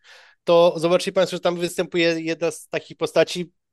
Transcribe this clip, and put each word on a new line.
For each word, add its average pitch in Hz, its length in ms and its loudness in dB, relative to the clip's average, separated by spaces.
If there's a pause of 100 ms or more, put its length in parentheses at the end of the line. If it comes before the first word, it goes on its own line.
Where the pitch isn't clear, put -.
(440)
to 170 340 4
zobaczycie 175 340 0
państwo, 180 260 0
że 165 40 -10
tam 175 160 -2
występuje 170 640 -2
jedna 160 300 -4
z - 160 -16
takich - 300 -10
postaci, 165 540 -2 (220)